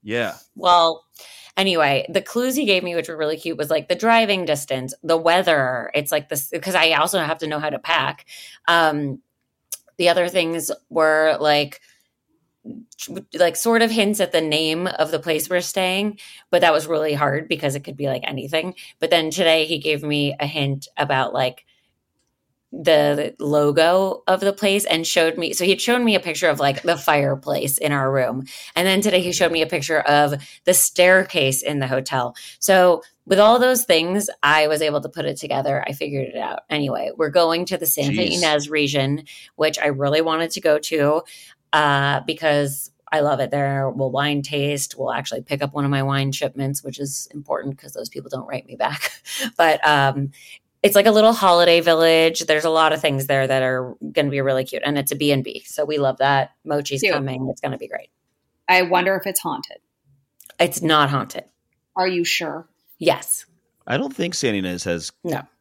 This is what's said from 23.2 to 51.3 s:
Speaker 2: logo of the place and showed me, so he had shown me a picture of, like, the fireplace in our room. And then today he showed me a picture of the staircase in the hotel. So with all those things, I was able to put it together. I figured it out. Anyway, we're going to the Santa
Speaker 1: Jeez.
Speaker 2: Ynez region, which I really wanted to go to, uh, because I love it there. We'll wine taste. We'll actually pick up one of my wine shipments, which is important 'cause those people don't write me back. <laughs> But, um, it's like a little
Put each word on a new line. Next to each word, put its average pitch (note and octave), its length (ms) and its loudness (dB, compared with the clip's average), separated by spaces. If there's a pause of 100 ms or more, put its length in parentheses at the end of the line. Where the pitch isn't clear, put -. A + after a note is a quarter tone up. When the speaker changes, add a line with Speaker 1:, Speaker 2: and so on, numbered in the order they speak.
Speaker 2:
logo D#3 880 2
of F#3+ 140 2
the G3 120 2
place G3+ 320 0
and E3 220 -2
showed E3 320 2
me, E3 140 -4
so - 120 -4
he F#3+ 60 2
had F#3 100 2
shown A#3+ 240 0
me G#3+ 120 4
a - 40 2
picture E3 280 -2
of, C#3 100 0
like, C#3 240 0
the E3+ 160 0
fireplace C#3 800 0
in D3+ 140 -2
our C3+ 200 0
room. C3 320 -2 (300)
And F3 120 0
then F#3+ 140 2
today F#3+ 220 2
he F3 100 -4
showed E3 200 0
me D#3+ 100 0
a D#3 60 0
picture D#3 320 -2
of D3 340 4 (300)
the F3+ 100 4
staircase F3+ 880 2
in D3 160 -4
the C3 80 -2
hotel. C3 480 -2 (240)
So F3+ 440 4 (220)
with F#3+ 140 2
all A3+ 220 6
those B3+ 240 2
things, F3+ 440 2 (140)
I D3+ 240 4
was D#3 160 0
able D3 180 0
to C#3 80 -12
put D3+ 160 -8
it C#3 120 -4
together. C#3 500 -4
I C#3 60 -6
figured C#3 360 -6
it - 80 -12
out. - 320 -8
Anyway, C#3+ 480 -4
we're D#3 140 -2
going E3+ 360 2
to F#3+ 120 -6
the D#3+ 80 -6
Santa C#3+ 360 0
Speaker 1:
Jeez. F3 200 -2
Speaker 2:
Ynez D3+ 260 0
region, D3 540 -2 (320)
which D#3 240 0
I D#3 80 -2
really C#3+ 340 0
wanted D#3+ 300 -2
to - 100 -8
go D3+ 200 2
to, D3+ 420 0 (500)
uh, C#3+ 540 2
because D3 640 -2 (220)
I D#3 80 0
love D3 200 0
it B2+ 100 -2
there. C#3 400 -2
We'll C3+ 200 -4
wine C#3+ 320 -2
taste. C#3+ 560 -4
We'll B2 140 -4
actually B2 300 -6
pick C#3+ 200 -6
up C#3+ 100 -6
one C#3+ 120 -4
of C#3 60 0
my C#3 120 0
wine C#3 300 -2
shipments, C#3 520 -6
which C3+ 140 -12
is C#3 340 -10
important C#3+ 460 -8
'cause C#3+ 160 -20
those - 140 -10
people - 220 -14
don't C3 160 -10
write B2 200 -10
me B2 100 -18
back. C3 360 -6 (220)
<laughs> B3+ 220 -8
But, D#3 300 2
um, C#3 440 2 (520)
it's G3+ 120 4
like G3+ 120 6
a A3+ 40 8
little G#3+ 220 6